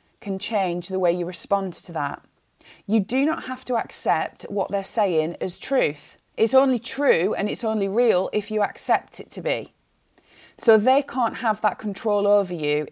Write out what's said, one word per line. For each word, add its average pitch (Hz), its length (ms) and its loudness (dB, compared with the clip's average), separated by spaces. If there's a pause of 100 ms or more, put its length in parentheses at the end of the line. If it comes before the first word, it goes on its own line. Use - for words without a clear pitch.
(200)
can 196 180 -6
change 180 500 -2
the 190 100 -4
way 175 140 2
you 175 140 -2
respond 190 480 -2
to - 180 -12
that. 147 300 -6 (640)
You 214 140 2
do 262 240 0
not - 200 -2
have 254 220 -8
to 254 100 -2
accept - 720 -2
what - 220 -2
they're 196 140 -2
saying 175 560 2
as 185 180 -4
truth. 170 580 -2 (200)
It's 226 180 2
only 262 240 6
true 220 560 2
and 208 140 -2
it's - 160 -4
only 214 240 0
real 196 440 2
if 202 180 -2
you 214 120 0
accept - 580 -2
it - 100 -16
to 175 120 -10
be. 131 300 -2 (880)
So 220 180 6
they 254 260 4
can't 254 340 -4
have 220 240 -2
that 208 180 0
control 208 480 -2
over 202 280 4
you 151 380 0